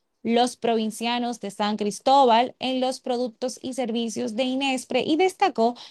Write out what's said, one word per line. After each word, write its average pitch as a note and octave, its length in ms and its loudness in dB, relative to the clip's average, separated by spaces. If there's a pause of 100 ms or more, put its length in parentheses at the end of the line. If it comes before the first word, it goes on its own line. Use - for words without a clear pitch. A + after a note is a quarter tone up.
(240)
los A#3 320 0
provincianos A#3 840 -2
de G3+ 120 -10
San G#3 260 -2
Cristóbal B3 840 4
en C4 200 -2
los B3+ 200 -2
productos B3 640 -4
y B3+ 120 -8
servicios A#3 640 -4
de C4 80 0
Inespre B3+ 580 -2
y - 140 0
destacó D#4 600 2 (160)